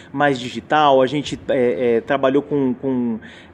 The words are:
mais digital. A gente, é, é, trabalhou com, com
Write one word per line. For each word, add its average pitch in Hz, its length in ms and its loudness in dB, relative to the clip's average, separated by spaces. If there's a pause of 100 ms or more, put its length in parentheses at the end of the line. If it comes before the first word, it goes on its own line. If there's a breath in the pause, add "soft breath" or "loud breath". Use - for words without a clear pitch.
(120)
mais 143 260 2
digital. 131 640 2
A 131 60 4
gente, 143 400 -6
é, 120 480 0
é, 113 60 0
trabalhou 135 400 0
com, 139 320 -2
com 123 440 -4 (360 loud breath)